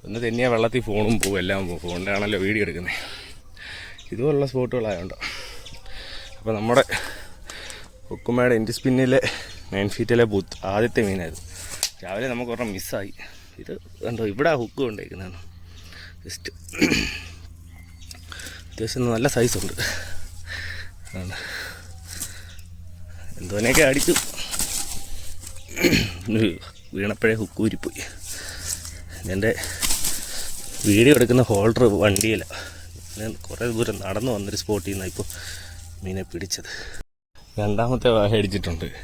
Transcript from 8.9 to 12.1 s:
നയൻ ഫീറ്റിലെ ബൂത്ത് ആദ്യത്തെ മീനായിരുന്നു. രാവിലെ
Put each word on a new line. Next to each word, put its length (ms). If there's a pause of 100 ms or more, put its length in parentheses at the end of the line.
നയൻ 240
ഫീറ്റിലെ 360
ബൂത്ത് 260 (140)
ആദ്യത്തെ 360
മീനായിരുന്നു. 360 (580)
രാവിലെ 320